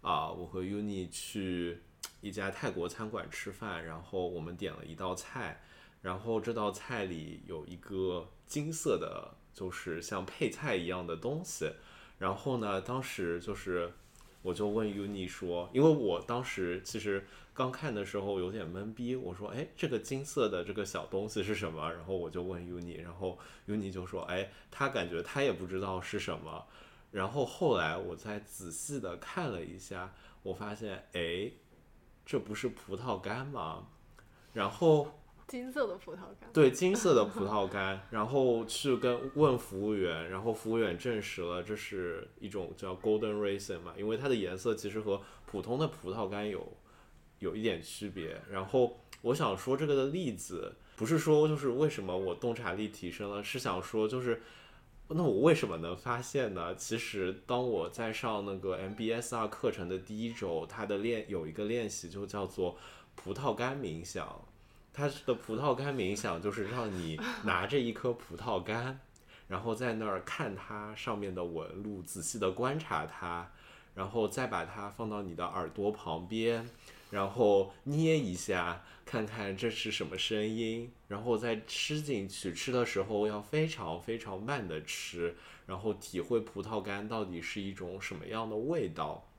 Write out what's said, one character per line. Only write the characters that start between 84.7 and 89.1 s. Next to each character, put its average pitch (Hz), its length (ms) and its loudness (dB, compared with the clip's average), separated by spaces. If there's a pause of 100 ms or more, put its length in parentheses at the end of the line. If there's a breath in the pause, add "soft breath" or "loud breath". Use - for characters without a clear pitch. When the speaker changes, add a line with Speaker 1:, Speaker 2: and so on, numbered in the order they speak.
Speaker 1:
吃， 85 540 -2 (300 loud breath)
然 92 120 -4
后 104 160 0
体 - 260 -4
会 117 200 4
葡 101 200 -6
萄 104 220 -2
干 101 260 -4
到 110 160 -2
底 90 160 -4
是 104 200 -4
一 98 120 -4
种 92 300 -6
什 - 120 -6
么 78 120 -8
样 110 240 -2
的 107 60 -2
味 131 320 2
道。 80 360 -4 (140)